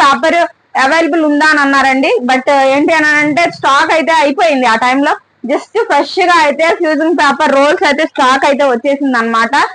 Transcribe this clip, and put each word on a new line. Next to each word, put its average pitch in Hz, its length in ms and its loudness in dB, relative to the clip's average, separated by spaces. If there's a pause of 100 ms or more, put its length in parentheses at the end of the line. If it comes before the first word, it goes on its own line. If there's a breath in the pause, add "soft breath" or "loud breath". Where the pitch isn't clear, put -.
పేపర్ 320 360 0 (420)
అవైలబుల్ 320 420 0
ఉందా 294 220 0
అని 302 140 2
అన్నారండి. 277 500 0 (140)
But 254 260 -2
ఏంటి 277 440 2
అని 311 120 0
అంటే 302 440 0
స్టాక్ 320 420 0
అయితే 320 200 0
అయిపోయింది 294 540 0
ఆ 226 80 2
టైంలో. 269 380 0 (340)
just 339 440 -4
ఫ్రెష్ 285 300 -2
గా 359 140 2 (100)
అయితే 294 300 0
ఫ్యూజింగ్ 311 480 -2
పేపర్ 285 300 0
రోల్స్ 294 340 2
అయితే 285 200 0
స్టాక్ 269 380 0
అయితే 285 200 0
వచ్చేసింది 277 540 -2
అనమాట. 226 320 -2 (240)